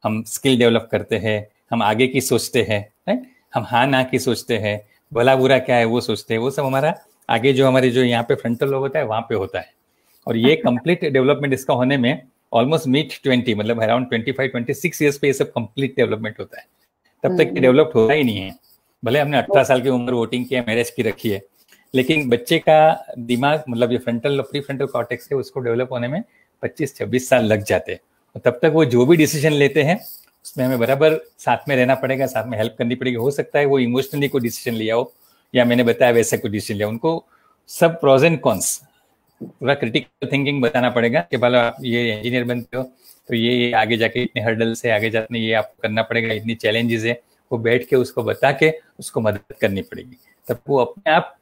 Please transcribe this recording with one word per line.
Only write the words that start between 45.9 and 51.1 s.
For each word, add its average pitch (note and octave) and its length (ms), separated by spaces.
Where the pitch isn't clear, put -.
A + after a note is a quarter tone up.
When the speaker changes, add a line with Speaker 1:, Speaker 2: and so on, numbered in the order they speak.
Speaker 1:
पड़ेगा, A2+ 320
इतनी A2 220
challenges A2+ 480
है, A#2+ 180
वो B2 60
बैठ A2+ 300
के - 80
उसको B2 280
बता A2+ 280
के D#3 280
उसको - 220
मदद G#2 400
करनी G2 200
पड़ेगी। - 360
तब - 100
वो C#3+ 80
अपने B2 340